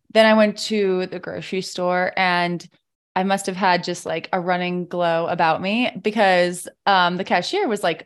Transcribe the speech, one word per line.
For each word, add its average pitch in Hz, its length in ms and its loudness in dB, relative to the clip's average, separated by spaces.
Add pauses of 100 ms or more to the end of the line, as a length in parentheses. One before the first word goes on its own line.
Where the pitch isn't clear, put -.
(120)
then 220 140 6
I 220 80 8
went 214 240 4
to 190 480 0
the 180 140 -10
grocery 180 400 -8
store, 180 560 -2
and 175 500 0 (480)
I 185 80 0
must 196 240 -2
have 190 80 -4
had 180 300 2
just, 175 220 -8
like, 165 260 -6
a 190 80 -2
running 180 460 -2
glow 170 420 -2
about 170 340 0
me 220 300 -2 (100)
because, 185 640 2 (200)
um, 180 300 4
the 185 60 -4
cashier 214 460 -2
was 208 160 -2
like, 170 220 -2